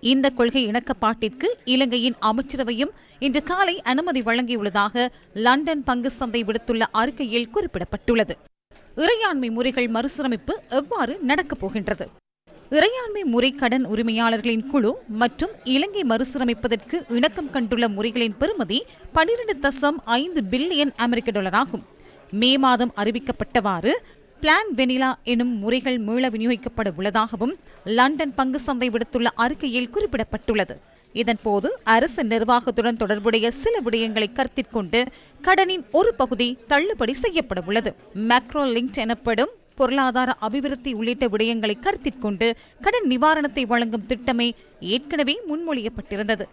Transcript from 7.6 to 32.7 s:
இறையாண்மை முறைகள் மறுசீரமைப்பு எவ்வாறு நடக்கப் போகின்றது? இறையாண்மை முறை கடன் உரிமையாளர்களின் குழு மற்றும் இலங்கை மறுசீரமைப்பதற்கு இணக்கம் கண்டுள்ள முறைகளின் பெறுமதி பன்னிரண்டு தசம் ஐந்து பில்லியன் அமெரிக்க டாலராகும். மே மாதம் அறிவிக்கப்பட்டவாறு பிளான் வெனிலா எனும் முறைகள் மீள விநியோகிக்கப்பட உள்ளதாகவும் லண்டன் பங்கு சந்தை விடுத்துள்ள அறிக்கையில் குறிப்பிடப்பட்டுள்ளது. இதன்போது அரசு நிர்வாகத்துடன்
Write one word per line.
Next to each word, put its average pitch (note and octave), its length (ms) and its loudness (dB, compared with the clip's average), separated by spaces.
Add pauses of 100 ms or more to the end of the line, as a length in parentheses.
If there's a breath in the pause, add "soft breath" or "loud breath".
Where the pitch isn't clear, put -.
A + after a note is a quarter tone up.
இறையாண்மை E4+ 540 0
முறைகள் B3 380 0
மறுசீரமைப்பு B3 680 -4 (160)
எவ்வாறு C#4 520 -2
நடக்கப் C#4+ 380 -2
போகின்றது? F#3+ 480 -4 (640)
இறையாண்மை G#4 520 0
முறை B3+ 280 2
கடன் C4 340 0
உரிமையாளர்களின் A3+ 840 0
குழு C4 240 2 (160)
மற்றும் A#3+ 560 -2
இலங்கை F4+ 400 0
மறுசீரமைப்பதற்கு A#3+ 960 -2 (100)
இணக்கம் C#4+ 400 0
கண்டுள்ள A#3 380 0
முறைகளின் G#3+ 500 -2
பெறுமதி C#4 420 0 (320 loud breath)
பன்னிரண்டு G#4+ 500 0
தசம் C#4 440 0
ஐந்து C#4+ 460 0
பில்லியன் C#4+ 440 0
அமெரிக்க A#3+ 360 0
டாலராகும். G3 520 -2 (480 loud breath)
மே B3 260 2
மாதம் B3 380 4
அறிவிக்கப்பட்டவாறு G#3 1000 0 (460 soft breath)
பிளான் F4+ 340 4
வெனிலா B3+ 340 2 (140)
எனும் A#3+ 340 0
முறைகள் B3 400 0
மீள A#3 320 0
விநியோகிக்கப்பட A3+ 680 -2
உள்ளதாகவும் G#3+ 580 -2 (300 loud breath)
லண்டன் C4 520 2
பங்கு C4 240 0
சந்தை B3 300 -2
விடுத்துள்ள A#3 460 0
அறிக்கையில் A#3+ 580 -2
குறிப்பிடப்பட்டுள்ளது. A#3 840 -2 (380 soft breath)
இதன்போது G#3+ 540 0 (160)
அரசு A#3+ 400 4
நிர்வாகத்துடன் A3+ 800 2